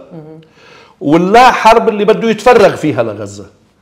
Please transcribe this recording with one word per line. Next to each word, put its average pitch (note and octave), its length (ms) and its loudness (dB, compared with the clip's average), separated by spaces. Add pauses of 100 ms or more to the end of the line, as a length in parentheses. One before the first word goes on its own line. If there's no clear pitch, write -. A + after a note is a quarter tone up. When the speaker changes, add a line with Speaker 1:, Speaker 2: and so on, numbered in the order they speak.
(140)
Speaker 1:
مهم. D#3+ 280 -20 (600)
Speaker 2:
واللا F#3 500 2
حرب A3 380 2
اللي G#3 160 -4
بده G#3+ 240 0
يتفرغ G#3+ 460 2
فيها A#2+ 280 -4
لغزة. G2+ 420 -12 (360)